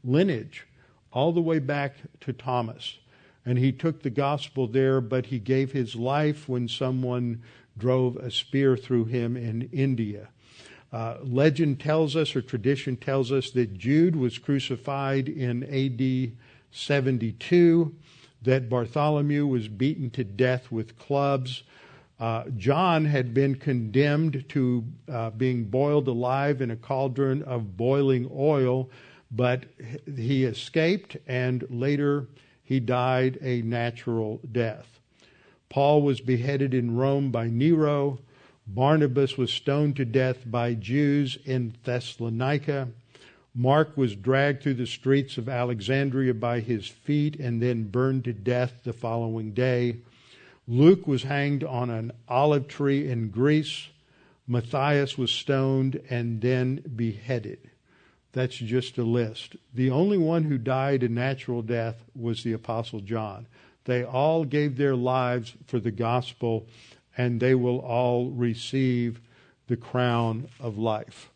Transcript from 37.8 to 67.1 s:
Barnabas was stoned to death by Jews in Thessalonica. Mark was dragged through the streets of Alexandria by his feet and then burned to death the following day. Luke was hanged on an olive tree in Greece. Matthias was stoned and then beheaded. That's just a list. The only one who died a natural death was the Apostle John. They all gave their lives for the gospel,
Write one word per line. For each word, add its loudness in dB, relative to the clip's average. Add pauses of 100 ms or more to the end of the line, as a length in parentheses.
Barnabas 4
was 0
stoned 0
to 0
death 2
by -2
Jews 0
in -4
Thessalonica. -2 (640)
Mark 4
was 2
dragged 2
through 0
the -4
streets 0
of -6
Alexandria 0
by -2
his -4
feet -2
and -4
then 0
burned 0
to -4
death -2
the -6
following -4
day. 0 (720)
Luke 6
was 0
hanged -2
on -4
an -6 (160)
olive 2
tree 0
in -2
Greece. 0 (580)
Matthias 0
was 0
stoned 0
and -4
then 0 (120)
beheaded. -6 (600)
That's -2
just -2
a -2
list. -2 (180)
The 2
only 2
one 2
who 0
died 0
a 0
natural -2
death -4 (100)
was -6
the 0
Apostle -6
John. -8 (400)
They 0
all 2
gave 0
their 2
lives 0 (120)
for -2
the -2
gospel, -2 (480)